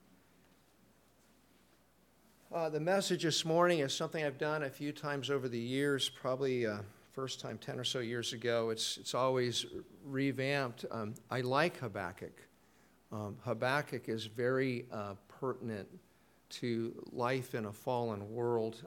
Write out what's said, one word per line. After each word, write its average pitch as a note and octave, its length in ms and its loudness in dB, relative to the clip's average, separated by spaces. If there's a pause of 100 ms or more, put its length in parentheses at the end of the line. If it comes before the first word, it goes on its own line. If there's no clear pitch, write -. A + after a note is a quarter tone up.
(2500)
Uh, E3 140 2
the D3+ 100 0
message F3+ 460 2
this D#3 200 4
morning E3+ 360 6
is C3+ 120 0
something D#3+ 320 -2
I've C#3 140 -2
done D3+ 240 0
a C3+ 80 -2
few C#3+ 220 -4
times C#3+ 380 -4
over C3 180 2
the A#2 100 -2
years, C3 500 2
probably, C3 580 0
uh, G#2 100 0 (360)
first C3 280 -6
time A#2 180 -6
ten C3 220 -6
or - 20 -4
so B2 160 0
years A#2 360 -2
ago. A#2 360 2
It's, - 280 -2
it's - 180 -6
always B2+ 500 4 (380)
revamped. C3+ 880 0
Um, A2 220 -4 (140)
I B2 120 0
like C#3 380 4
Habakkuk. F#2+ 640 -6 (680)
Um, G#2+ 320 -6
Habakkuk B2 680 0
is A2 180 -2
very, B2 680 0
uh, G2+ 220 -6 (260)
pertinent A2+ 480 -4 (640)
to A#2 420 -2 (180)
life B2+ 460 0
in A2+ 80 -2
a G#2 80 -4
fallen A2 600 -2
world. A#2 540 0